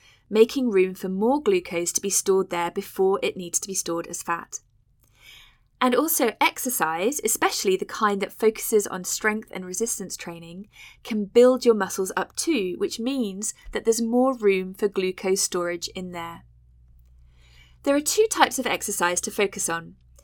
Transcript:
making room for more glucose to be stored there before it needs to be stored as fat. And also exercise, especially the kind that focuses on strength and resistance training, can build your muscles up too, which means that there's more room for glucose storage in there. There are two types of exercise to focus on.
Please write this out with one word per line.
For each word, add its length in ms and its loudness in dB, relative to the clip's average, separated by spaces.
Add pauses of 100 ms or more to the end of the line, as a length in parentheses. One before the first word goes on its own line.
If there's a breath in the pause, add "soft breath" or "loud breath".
(300 soft breath)
making 400 4
room 240 4
for 160 -8
more 320 2
glucose 520 0
to 80 -2
be 80 -4
stored 420 2
there 180 -2
before 540 0
it 120 -2
needs 240 -6
to 80 -12
be 60 -8
stored 340 -4
as 140 -10
fat. 380 -8 (1200 loud breath)
And 140 2
also 460 2
exercise, 800 -2
especially 540 0
the 80 -4
kind 340 0
that 140 -6
focuses 520 2
on 200 -8
strength 480 -4
and 120 -10
resistance 520 -6
training, 500 -14 (380 loud breath)
can 180 -2
build 400 8
your 100 6
muscles 440 -2
up 180 -4
too, 440 0
which 200 -4
means 540 -4 (180 soft breath)
that 140 -4
there's 160 2
more 340 2
room 380 2
for 160 0
glucose 500 0
storage 560 -4
in 160 -12
there. 320 -12 (1400 soft breath)
There 120 2
are 60 4
two 280 2
types 300 2
of 80 -2
exercise 540 -2
to 100 -8
focus 380 -2
on. 260 -6 (280 soft breath)